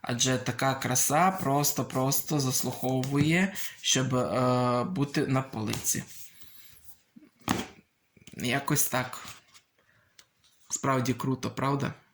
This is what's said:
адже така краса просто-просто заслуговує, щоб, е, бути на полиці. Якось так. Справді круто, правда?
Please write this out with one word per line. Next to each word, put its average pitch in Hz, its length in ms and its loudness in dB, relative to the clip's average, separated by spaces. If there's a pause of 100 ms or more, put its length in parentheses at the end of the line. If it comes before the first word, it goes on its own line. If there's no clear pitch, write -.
адже 127 360 2
така 135 360 0
краса 139 560 2
просто-просто 139 1080 0
заслуговує, 139 1120 2 (260)
щоб, 131 340 0
е, 123 680 2
бути 143 420 0
на 131 160 2
полиці. - 640 -4 (2250)
Якось 139 520 0
так. - 400 -4 (1400)
Справді 127 440 0
круто, 127 360 -2
правда? 135 440 -2 (200)